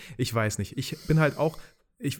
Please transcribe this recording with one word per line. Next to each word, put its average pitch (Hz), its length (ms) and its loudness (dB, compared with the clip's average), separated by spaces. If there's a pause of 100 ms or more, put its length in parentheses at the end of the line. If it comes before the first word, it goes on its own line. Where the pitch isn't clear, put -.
(180)
Ich 123 160 -2
weiß 110 240 0
nicht, - 200 -4
ich 135 200 -6 (100)
bin 156 120 6
halt 147 180 4
auch, 156 200 0 (400)
ich, 143 220 -4